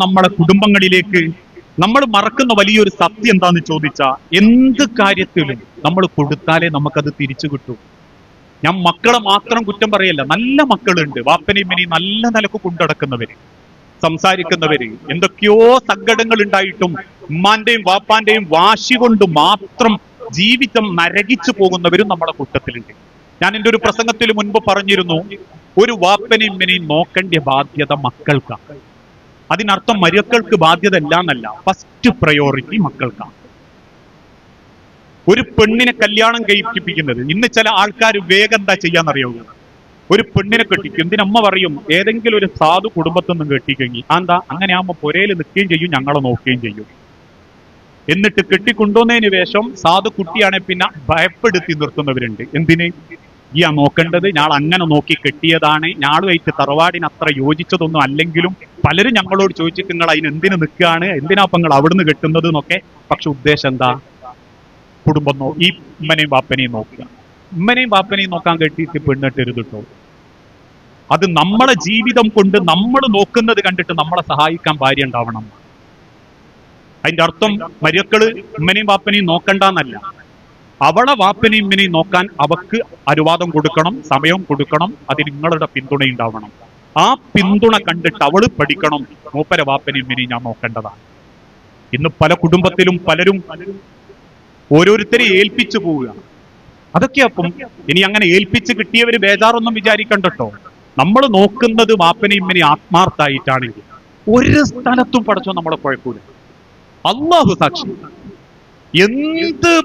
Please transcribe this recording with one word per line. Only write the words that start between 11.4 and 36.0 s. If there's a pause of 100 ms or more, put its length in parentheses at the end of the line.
ഇവനെയും
നല്ല (140)
നിലക്ക്
കൊണ്ടടക്കുന്നവര്, (720)
സംസാരിക്കുന്നവര്, (260)
എന്തൊക്കെയോ (320)
സങ്കടങ്ങൾ
ഉണ്ടായിട്ടും (400)
ഉമ്മാന്റെയും
വാപ്പാന്റെയും
വാശി
കൊണ്ട് (160)
മാത്രം (460)
ജീവിതം (120)
നരകിച്ചു
പോകുന്നവരും
നമ്മുടെ
കൂട്ടത്തിലുണ്ട്. (480)
ഞാൻ
എൻ്റെ
ഒരു
പ്രസംഗത്തിൽ (120)
മുൻപ് (120)
പറഞ്ഞിരുന്നു, (600)
ഒരു (140)
വാപ്പനെയും
ഇവനെയും (100)
നോക്കേണ്ട
ബാധ്യത (140)
മക്കൾക്കാണ്. (760)
അതിനർത്ഥം
മരുക്കൾക്ക് (100)
ബാധ്യത
അല്ല
എന്നല്ല, (180)
ഫസ്റ്റ് (100)
പ്രയോറിറ്റി
മക്കൾക്കാണ്. (2000)
ഒരു (140)
പെണ്ണിനെ